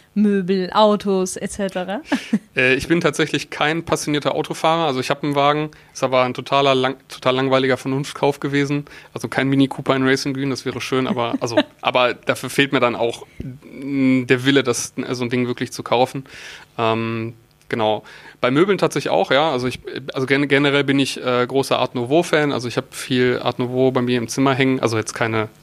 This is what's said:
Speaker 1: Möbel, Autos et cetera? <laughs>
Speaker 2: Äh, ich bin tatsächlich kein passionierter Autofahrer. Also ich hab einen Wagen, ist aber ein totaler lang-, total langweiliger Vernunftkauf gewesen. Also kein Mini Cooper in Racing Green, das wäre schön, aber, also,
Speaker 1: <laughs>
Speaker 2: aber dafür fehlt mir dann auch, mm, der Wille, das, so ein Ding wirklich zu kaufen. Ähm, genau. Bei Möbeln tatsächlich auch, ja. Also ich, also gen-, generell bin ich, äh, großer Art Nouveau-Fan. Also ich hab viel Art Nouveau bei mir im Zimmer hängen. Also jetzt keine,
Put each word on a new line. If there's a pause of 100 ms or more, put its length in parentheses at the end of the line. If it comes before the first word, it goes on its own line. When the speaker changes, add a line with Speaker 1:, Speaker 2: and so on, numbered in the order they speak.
(160)
Speaker 1:
Möbel,
Autos
et
cetera?
<laughs> (440)
Speaker 2:
Äh,
ich
bin
tatsächlich
kein
passionierter
Autofahrer.
Also
ich
hab
einen
Wagen, (200)
ist
aber
ein
totaler
lang-, (120)
total
langweiliger
Vernunftkauf
gewesen. (260)
Also
kein
Mini
Cooper
in
Racing
Green,
das
wäre
schön,
aber,
also, (120)
Speaker 1:
<laughs>
Speaker 2:
aber
dafür
fehlt
mir
dann
auch, (140)
mm,
der
Wille,
das, (200)
so
ein
Ding
wirklich
zu
kaufen. (520)
Ähm, (360)
genau. (360)
Bei
Möbeln
tatsächlich
auch,
ja.
Also
ich, (340)
also
gen-,
generell
bin
ich,
äh,
großer
Art
Nouveau-Fan.
Also
ich
hab
viel
Art
Nouveau
bei
mir
im
Zimmer
hängen.
Also
jetzt
keine, (140)